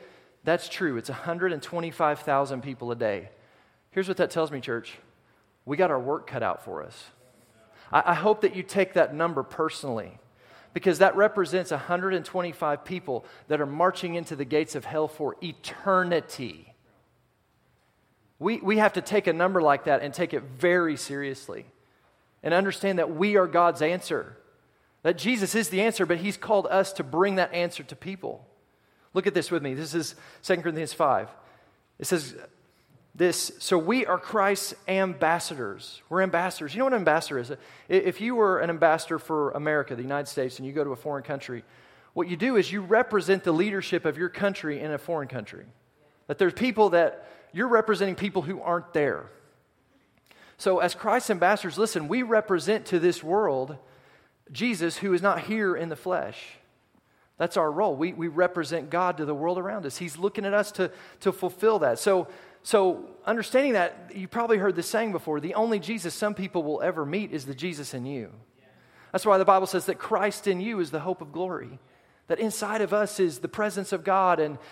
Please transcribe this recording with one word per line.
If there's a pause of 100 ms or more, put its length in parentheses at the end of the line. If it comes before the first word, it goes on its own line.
(440)
that's
true.
It's
a
hundred
and
twenty-five
thousand
people
a
day. (640)
Here's
what
that
tells
me,
church. (720)
We
got
our
work
cut
out
for
us. (880)
I,
I
hope
that
you
take
that
number
personally, (540)
because
that
represents
a
hundred
and
twenty-five
people (240)
that
are
marching
into
the
gates
of
hell
for
eternity. (1700)
We,
we
have
to
take
a
number
like
that
and
take
it
very
seriously (800)
and
understand
that
we
are
God's
answer, (640)
that
Jesus
is
the
answer,
but
he's
called
us
to
bring
that
answer
to
people. (640)
Look
at
this
with
me.
This
is (300)
Second
Corinthians
five. (680)
It
says (800)
this,
"So
we
are
Christ's (120)
ambassadors."
We're
ambassadors.
You
know
what
an
ambassador
is?
I, (320)
if
you
were
an
ambassador
for
America,
the
United
States,
and
you
go
to
a
foreign
country, (500)
what
you
do
is
you
represent
the
leadership
of
your
country
in
a
foreign
country. (640)
That
there's
people
that, (260)
you're
representing
people
who
aren't
there. (1300)
So
as
Christ's
ambassadors,
listen,
we
represent
to
this
world (720)
Jesus
who
is
not
here
in
the
flesh. (960)
That's
our
role.
We,
we
represent
God
to
the
world
around
us.
He's
looking
at
us
to, (300)
to
fulfill
that.
So, (360)
so (200)
understanding
that,
you
probably
heard
this
saying
before,
the
only
Jesus
some
people
will
ever
meet
is
the
Jesus
in
you. (800)
That's
why
the
Bible
says
that
Christ
in
you
is
the
hope
of
glory. (480)
That
inside
of
us
is
the
presence
of
God
and, (140)